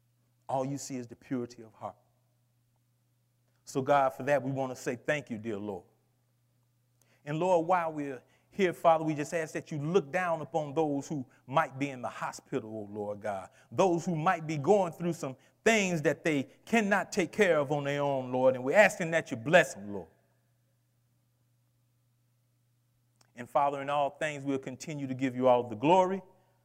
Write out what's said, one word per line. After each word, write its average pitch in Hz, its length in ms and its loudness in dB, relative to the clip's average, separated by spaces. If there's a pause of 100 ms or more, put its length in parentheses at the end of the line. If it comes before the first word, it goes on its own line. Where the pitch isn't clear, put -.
(480)
All 131 160 -2
you 139 140 -6
see 135 200 -10
is 120 100 -10
the - 80 -18
purity 120 480 -8
of 110 100 -20
heart. 101 220 -12 (1700)
So, - 160 -4
God, 135 320 4
for - 100 -14
that, 135 200 2
we 131 80 -4
want 131 240 -4
to - 40 -18
say 127 280 -6
thank 147 240 -4
you, 110 80 -8
dear 107 180 -6
Lord. 101 280 -8 (1400)
And, 151 140 -4
Lord, 175 260 2
while 170 260 2
we're 143 300 -8 (300)
here, 180 220 2
Father, 160 320 4
we 156 100 0
just 147 180 -6
ask 160 200 -4
that 165 180 -8
you 156 80 -6
look 151 320 0
down 175 300 -2
upon 147 340 -6
those 147 320 -2
who 143 180 -6 (220)
might 131 320 -2
be 143 100 -2
in 127 120 -12
the 110 80 -6
hospital, 127 600 -8
oh 107 240 -12
Lord 104 280 -6
God. 98 260 -6 (240)
Those 170 340 2
who 180 100 -2
might 160 300 0
be 156 120 -4
going 175 340 4
through 170 220 -4
some 139 220 -8 (280)
things 190 380 4
that 143 220 0
they 147 240 2 (180)
cannot 202 460 2
take 170 200 0
care 175 280 4
of 139 120 0
on 147 120 0
their 143 180 -2
own, 135 300 -2
Lord. 127 240 6
And 123 80 -6
we're 143 140 4
asking 190 340 4
that 160 180 0
you 131 80 -6
bless 151 380 4
them, 101 180 -12
Lord. 92 140 -10 (3250)
And, 120 120 -14
Father, 143 340 0
in 139 80 -6
all 143 200 0
things, 147 340 -6
we'll 139 140 -2
continue 139 500 -10
to 131 60 -6
give 127 220 -2
you 127 120 2
all 123 160 6
the 113 120 -8
glory, 185 460 2 (420)